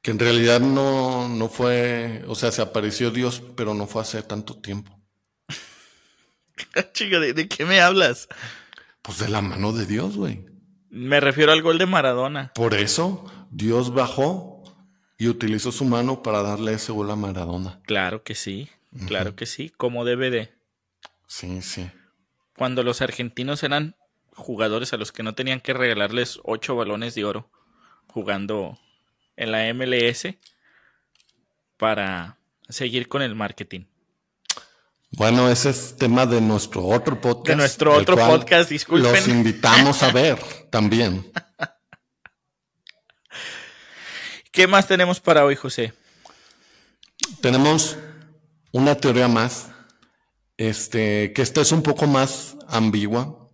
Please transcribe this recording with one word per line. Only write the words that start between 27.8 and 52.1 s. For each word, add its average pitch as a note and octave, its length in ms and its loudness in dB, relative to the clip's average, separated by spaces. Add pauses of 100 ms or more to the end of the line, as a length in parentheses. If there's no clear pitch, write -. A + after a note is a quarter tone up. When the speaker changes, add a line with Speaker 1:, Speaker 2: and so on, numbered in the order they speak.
Speaker 2:
jugando G2 720 -6 (560)
en A2+ 160 -6
la A2 160 -2
M B2 160 -6
L B2 240 0
S B2 320 -6 (1400)
para G2 600 -4 (320)
seguir B2 400 -6
con C#3 120 -4
el A#2 140 -6
marketing. G2 460 -10 (1300)
Speaker 1:
Bueno, A#2+ 380 4
ese B2 220 2
es - 260 -6
tema B2+ 280 4
de A#2 140 2
nuestro G#2 460 0
otro A#2+ 340 0
podcast, A#2+ 280 0
Speaker 2:
De D3+ 100 4
nuestro D3 360 4
Speaker 1:
del D3 100 8
Speaker 2:
otro F3+ 120 6
Speaker 1:
cual A#2 140 8
Speaker 2:
podcast, E3+ 400 6
disculpen. C#3+ 420 4
Speaker 1:
los F#3+ 160 6
invitamos A#2+ 760 4
a B2+ 100 4
ver C3 260 4 (160)
Speaker 2:
<laughs> - 140 -20
Speaker 1:
también. G#2 600 2 (3250)
Speaker 2:
¿Qué F#3 160 6
más G3 200 6
tenemos F3+ 320 2
para D3+ 260 6
hoy, C#3 100 4
José? A#2+ 380 -6 (1500)
Speaker 1:
Tenemos C#3+ 560 4 (760)
una C#3 240 4
teoría B2 320 4
más, A#2 400 0 (880)
este, G#2+ 760 -2
que C3+ 80 -2
esta D3+ 200 2
es C3+ 100 4
un D#3+ 120 2
poco D3 240 2
más C3+ 480 0 (120)